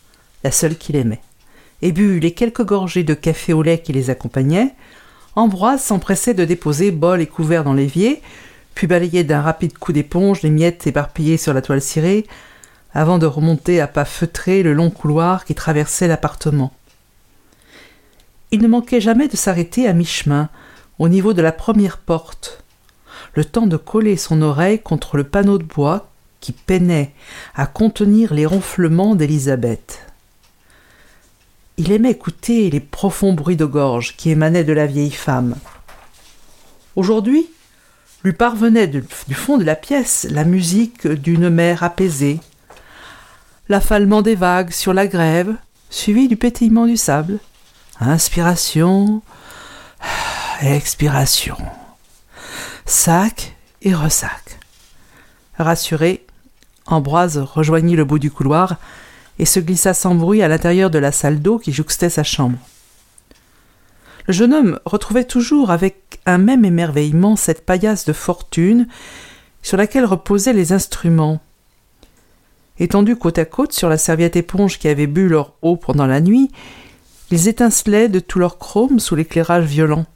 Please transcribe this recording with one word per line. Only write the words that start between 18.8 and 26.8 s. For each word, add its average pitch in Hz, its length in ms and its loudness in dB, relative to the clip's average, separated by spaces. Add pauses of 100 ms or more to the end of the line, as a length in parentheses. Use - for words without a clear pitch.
jamais 233 280 2
de - 100 -8
s'arrêter 190 500 -2
à 190 60 2
mi-chemin, 151 560 0 (480)
au 160 100 2
niveau 190 260 4
de 175 100 2
la 160 80 2
première 202 480 0
porte, - 640 -8 (680)
le 156 120 0
temps 233 220 0
de 165 100 0
coller 214 400 0
son 160 240 0
oreille 165 380 0
contre - 360 -6
le 143 80 0
panneau 202 360 0
de 165 40 -8
bois 156 460 -4 (300)
qui - 140 -12
peinait 165 600 0 (420)